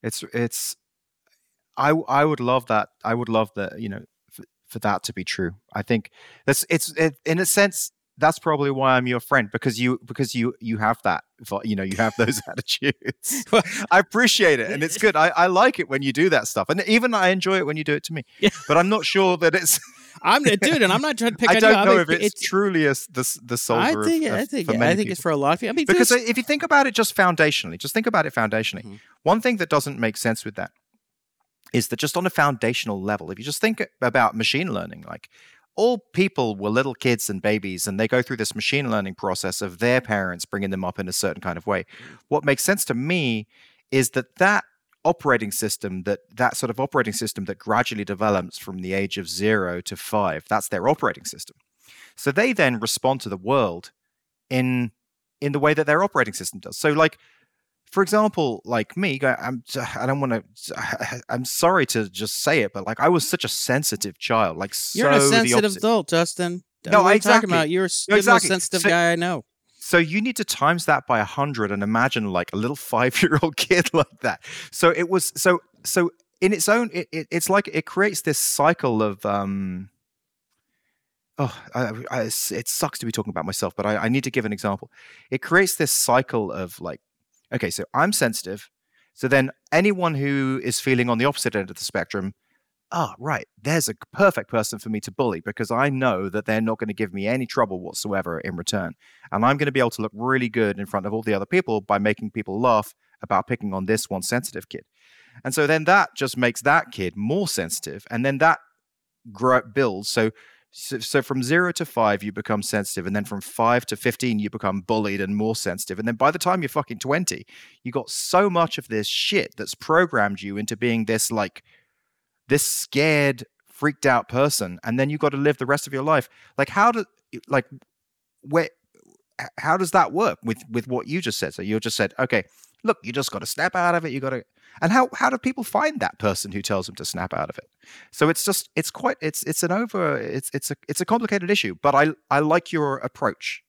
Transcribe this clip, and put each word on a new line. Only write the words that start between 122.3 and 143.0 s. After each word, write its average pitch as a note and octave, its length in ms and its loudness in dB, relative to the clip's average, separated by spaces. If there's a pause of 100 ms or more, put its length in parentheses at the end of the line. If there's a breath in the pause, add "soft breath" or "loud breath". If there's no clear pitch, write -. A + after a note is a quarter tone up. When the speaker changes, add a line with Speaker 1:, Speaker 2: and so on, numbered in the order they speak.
Speaker 1:
this C#3+ 180 4
scared, C#3+ 800 0 (240)
freaked - 380 -2
out A#2+ 220 4
person. A#2+ 560 0
And A#2 140 -2
then C#3 120 2
you D3+ 80 -4
gotta C#3+ 180 0
live C#3+ 220 2
the B2+ 80 -4
rest C#3+ 200 0
of C#3 60 -12
your C3 120 -4
life. D3+ 240 2 (300 soft breath)
Like, C#3 120 2
how G#3+ 220 4
do, A3+ 120 -4 (440)
like, C3+ 180 0 (760)
where, D#3 280 -2 (680)
h-, - 60 -10 (120)
how D#3+ 180 0
does F#3 160 -2
that E3+ 200 4
work G3 300 0
with, A2+ 280 -4
with A#2 180 -4
what B2 180 -4
you D#3+ 140 -4
just A#2+ 180 -4
said? D2+ 160 -4
So - 80 -10
you G#2+ 180 -2
just A2+ 160 -4
said, G#2 220 0
"Okay, B2 260 0 (400 soft breath)
look, A3+ 200 0
you A#2+ 80 -10
just C3+ 200 -4
gotta G2+ 140 -8
snap - 300 -4
out F3 200 2
of E3 80 -2
it. D#3 80 -6
You C3+ 80 -6
gotta," C3 240 -6 (380 soft breath)
and E3+ 100 2
how, B3+ 220 4
how C#4 160 2
do C4 80 -4
people B3+ 260 -6
find D4 360 -2
that - 200 -4
person G2+ 320 -2
who G2 100 -6
tells G2 240 -2
them E2+ 100 -14
to - 80 -12
snap F2+ 300 -6
out - 160 -4
of - 80 -12
it? - 100 -18 (440 loud breath)
So D3+ 160 2
it's - 160 0
just, - 320 -2
it's D#3+ 140 -4
quite, - 300 -4
it's, D#3 220 -6
it's - 220 -4
an E3+ 80 0
over, F#3 440 -2
it's, B2 380 -6
it's - 160 -6
a, C#3+ 60 -8 (120)
it's - 120 -6
a F3+ 40 -2
complicated G3+ 460 -2
issue, A#2+ 320 0
but C#3+ 120 4
I, D3 140 6 (220)
I C#3 80 2
like D#3 340 2
your C#3+ 260 -2
approach. - 720 -6